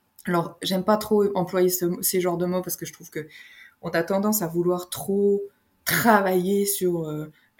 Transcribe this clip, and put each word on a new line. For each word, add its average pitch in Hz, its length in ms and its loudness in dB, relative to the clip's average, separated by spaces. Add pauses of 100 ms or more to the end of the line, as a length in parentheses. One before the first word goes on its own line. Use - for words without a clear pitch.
(260)
Alors, 170 360 -2
j'aime 185 220 -2
pas 214 140 2
trop 208 280 2 (120)
employer 185 320 2
ce, 180 160 -2 (160)
ces 185 200 0
genres 175 160 0
de 175 80 -2
mots 180 160 -2
parce 175 140 -8
que 165 100 -10
je - 80 -12
trouve - 180 -20
que 156 160 -10 (540)
on 170 80 -8
a 170 140 0
tendance 202 380 0
à 170 60 -2
vouloir 175 420 -2
trop 202 540 0 (420)
travailler 196 800 4
sur, 175 420 -2
euh, 151 240 -8 (280)